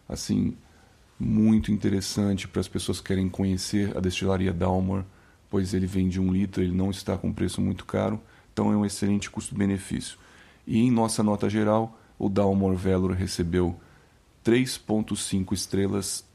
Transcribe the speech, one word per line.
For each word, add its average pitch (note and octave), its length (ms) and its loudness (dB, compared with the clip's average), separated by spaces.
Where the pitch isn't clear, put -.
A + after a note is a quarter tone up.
assim, - 480 -2
muito A2 520 2
interessante G2+ 800 0
para G2 120 -4
as F#2+ 80 -2
pessoas F#2+ 300 -4
que - 100 -14
querem F#2+ 200 0
conhecer G2 680 0
a - 40 -4
destilaria F#2 520 0
Dalmor, F#2 520 0
pois G2 240 0
ele F#2+ 120 0
vem F#2 220 0
de F#2+ 120 -2
um F#2 120 2
litro, G2 300 0
ele F2+ 120 0
não F#2+ 160 0
está F#2+ 280 -4
com F2+ 140 -4
preço F#2 280 -4
muito F#2+ 240 -2
caro, G2+ 360 -2
então G#2+ 200 2
é G#2 40 4
um G#2 100 2
excelente G2+ 440 -2
custo-benefício. - 880 -2
E A2 120 2
em B2 120 6
nossa A2+ 320 2
nota G#2 260 2
geral, G#2+ 520 2
o G#2 100 0
Dalmor G2 460 2
Velor F#2 380 2
recebeu F2+ 640 0
três B2+ 340 2
ponto G#2+ 380 -2
cinco G2 400 -2
estrelas G2 680 -2